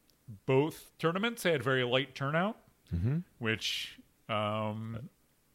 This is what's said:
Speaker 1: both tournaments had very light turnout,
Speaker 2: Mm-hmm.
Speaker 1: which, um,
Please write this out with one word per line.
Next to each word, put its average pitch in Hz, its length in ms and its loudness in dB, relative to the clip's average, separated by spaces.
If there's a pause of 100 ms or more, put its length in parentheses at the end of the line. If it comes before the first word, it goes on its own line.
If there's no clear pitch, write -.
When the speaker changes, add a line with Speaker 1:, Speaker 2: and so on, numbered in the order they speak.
(440)
Speaker 1:
both 139 540 0
tournaments 196 440 -2
had 160 200 4
very 131 220 2
light 131 300 0
turnout, 165 440 0 (360)
Speaker 2:
Mm-hmm. 110 240 2 (200)
Speaker 1:
which, - 600 -2 (300)
um, 110 800 -2 (460)